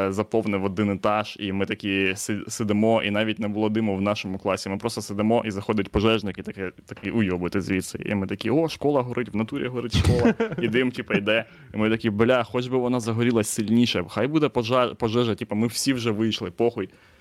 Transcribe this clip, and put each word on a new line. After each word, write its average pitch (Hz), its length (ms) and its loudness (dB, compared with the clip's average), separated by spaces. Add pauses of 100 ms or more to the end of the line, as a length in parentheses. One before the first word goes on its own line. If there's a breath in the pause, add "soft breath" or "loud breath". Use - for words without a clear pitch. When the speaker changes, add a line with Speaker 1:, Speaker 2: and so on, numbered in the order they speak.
Speaker 1:
заповнив 101 560 0
один 101 260 2
етаж, 104 500 0
і 98 120 -4
ми 98 140 0
такі 98 500 0
си-, 101 320 -6
сидимо, 107 540 2
і 101 80 -2
навіть 107 280 0
не 110 100 -4
було 104 200 0
диму 107 280 0
в 95 60 -2
нашому 101 360 -2
класі. 95 300 -2
Ми 98 80 -2
просто 110 260 -4
сидимо, 107 440 0
і 110 40 -2
заходить 101 380 -2
пожежник, 107 500 2
і 95 40 -10
таке, 92 300 -8 (140)
такий: 101 260 -10
«Уйобуйте 92 480 0
звідси». 92 460 -2
І - 80 -2
ми 98 120 0
такі: 101 240 -4
«О, 160 180 2
школа 143 340 0
горить, 123 300 -4
в - 40 -6
натурі 113 320 -2
горить 120 280 -4
школа». - 380 4 (120)
Speaker 2:
<laughs> 185 160 -6
Speaker 1:
І 117 60 2
дим, 123 220 2
типу, 117 240 -4
йде. 107 300 2 (300 loud breath)
І - 20 -12
ми 107 140 2
такі: 110 200 0
«Бля, 117 340 4
хоч 127 220 -4
би 127 120 0
вона 123 220 0
загорілась 117 480 2
сильніше. 110 600 2
Хай 110 180 0
буде 151 220 2
пожа-, 123 460 0
пожежа, 117 400 0
типу, 107 200 -6
ми 110 120 2
всі 120 260 -2
вже 120 180 -2
вийшли, 107 400 -2
похуй». 117 380 0 (320 soft breath)